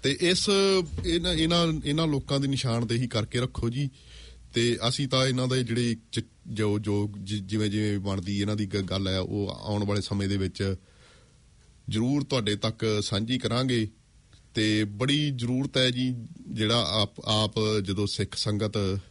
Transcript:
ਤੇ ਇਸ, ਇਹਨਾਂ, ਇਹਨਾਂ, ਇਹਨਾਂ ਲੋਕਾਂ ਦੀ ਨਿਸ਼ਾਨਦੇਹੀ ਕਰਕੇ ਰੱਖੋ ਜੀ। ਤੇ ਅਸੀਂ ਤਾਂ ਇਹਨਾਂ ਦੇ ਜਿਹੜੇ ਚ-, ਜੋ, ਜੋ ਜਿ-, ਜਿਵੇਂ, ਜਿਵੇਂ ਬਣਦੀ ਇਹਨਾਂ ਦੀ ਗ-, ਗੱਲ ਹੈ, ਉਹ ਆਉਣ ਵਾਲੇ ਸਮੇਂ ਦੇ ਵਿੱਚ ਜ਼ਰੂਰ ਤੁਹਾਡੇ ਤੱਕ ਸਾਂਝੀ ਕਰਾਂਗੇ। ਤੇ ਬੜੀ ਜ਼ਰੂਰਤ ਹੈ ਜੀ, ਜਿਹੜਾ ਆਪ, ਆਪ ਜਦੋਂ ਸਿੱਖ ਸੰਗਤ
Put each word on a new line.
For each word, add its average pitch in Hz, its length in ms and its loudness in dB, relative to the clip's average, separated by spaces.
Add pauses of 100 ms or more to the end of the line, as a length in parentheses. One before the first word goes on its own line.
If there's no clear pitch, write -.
ਤੇ 139 180 0
ਇਸ, 180 300 2 (560)
ਇਹਨਾਂ, 175 260 0
ਇਹਨਾਂ, 165 340 4 (180)
ਇਹਨਾਂ 156 220 2
ਲੋਕਾਂ 139 340 0
ਦੀ 139 80 0
ਨਿਸ਼ਾਨਦੇਹੀ 120 580 0
ਕਰਕੇ 117 340 -2
ਰੱਖੋ 120 300 -2
ਜੀ। 135 200 -2 (640)
ਤੇ 117 240 4 (100)
ਅਸੀਂ 135 200 0
ਤਾਂ 131 180 2
ਇਹਨਾਂ 127 220 0
ਦੇ 127 140 2
ਜਿਹੜੇ 117 340 0 (160)
ਚ-, 117 120 -4 (220)
ਜੋ, 107 320 0
ਜੋ 104 400 0
ਜਿ-, 98 260 -6
ਜਿਵੇਂ, 107 260 0
ਜਿਵੇਂ 104 280 0
ਬਣਦੀ 98 420 -2
ਇਹਨਾਂ 104 160 0
ਦੀ 104 100 -2
ਗ-, 98 160 -2
ਗੱਲ 95 260 -2
ਹੈ, 95 120 0
ਉਹ 98 300 -2 (100)
ਆਉਣ 104 240 -2
ਵਾਲੇ 101 160 0
ਸਮੇਂ 101 280 -2
ਦੇ 101 80 0
ਵਿੱਚ 95 380 -2 (1120)
ਜ਼ਰੂਰ 123 360 2
ਤੁਹਾਡੇ 107 320 0
ਤੱਕ 107 460 0
ਸਾਂਝੀ 113 360 -2
ਕਰਾਂਗੇ। 120 500 0 (680)
ਤੇ 107 300 2
ਬੜੀ 135 460 0
ਜ਼ਰੂਰਤ 127 460 -2
ਹੈ 127 140 4
ਜੀ, 127 240 0 (340)
ਜਿਹੜਾ 113 400 2
ਆਪ, 110 320 0
ਆਪ 107 600 0
ਜਦੋਂ 98 240 0
ਸਿੱਖ - 280 -4
ਸੰਗਤ 101 680 0 (100)